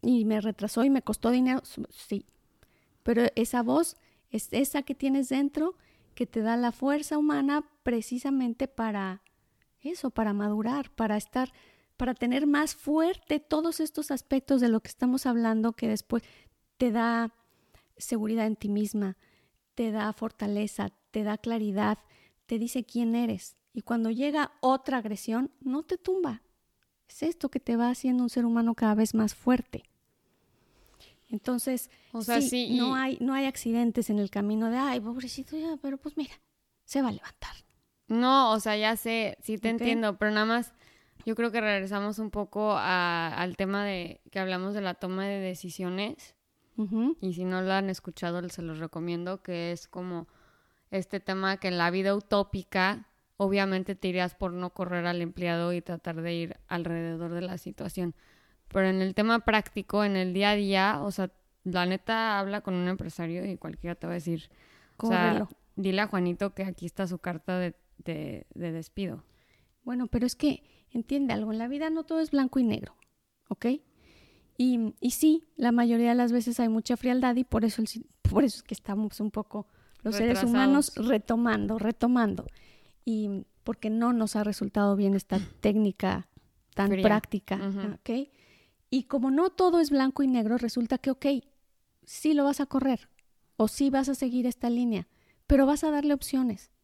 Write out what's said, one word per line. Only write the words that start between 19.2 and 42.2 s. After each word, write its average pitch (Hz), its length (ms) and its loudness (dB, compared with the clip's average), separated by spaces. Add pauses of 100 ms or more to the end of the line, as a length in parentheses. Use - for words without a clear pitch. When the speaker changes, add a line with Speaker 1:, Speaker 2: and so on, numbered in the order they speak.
Speaker 1:
te 226 160 -2
da 214 220 -2
fortaleza, 208 760 -4 (200)
te 214 140 -4
da 208 140 -2
claridad, 214 600 -2 (480)
te 233 120 -4
dice 240 260 -4
quién 233 300 -2
eres. 226 420 -4 (160)
Y 214 100 -10
cuando 226 280 -2
llega 285 500 -2
otra 262 380 2
agresión, 226 520 -4 (100)
no 269 220 -2
te 359 160 -4
tumba. 349 440 -2 (680)
Es - 140 -12
esto 311 280 -2
que 247 100 -4
te 233 160 0
va 240 140 2
haciendo 247 320 0
un 240 80 0
ser 240 160 0
humano 233 280 2
cada 214 200 4
vez 214 200 2
más 220 200 2
fuerte. - 500 0 (1400)
Entonces, 247 600 -4 (220)
Speaker 2:
O 226 100 -6
sea, 233 180 2
Speaker 1:
sí, 269 80 2
Speaker 2:
sí, 247 280 0
Speaker 1:
no 247 180 2
Speaker 2:
y 262 40 0
Speaker 1:
hay, 262 220 -2
no 269 140 0
hay 269 120 2
accidentes 233 640 0
en 208 80 2
el 202 120 0
camino 214 400 0
de, 233 60 -2
"Ay, 254 240 0
pobrecito, 254 560 -10
ya, 320 260 -4
pero 277 160 -6
pues - 180 -10
mira, 294 180 -6 (500)
se - 180 -2
va 254 60 2
a 214 40 -2
levantar". - 420 -14 (520)
Speaker 2:
No, 247 460 4
o 214 80 2
sea, 214 160 -2
ya 214 200 0
sé, 226 460 -4
sí 220 160 -6
te 226 120 -2
Speaker 1:
¿Ok? 226 100 -2
Speaker 2:
entiendo, 233 380 0
pero 214 120 2
nada 214 160 2
más 233 280 -2 (500)
yo 226 100 -2
creo 233 160 -2
que 226 100 -2
regresamos 202 580 -2
un 220 120 -6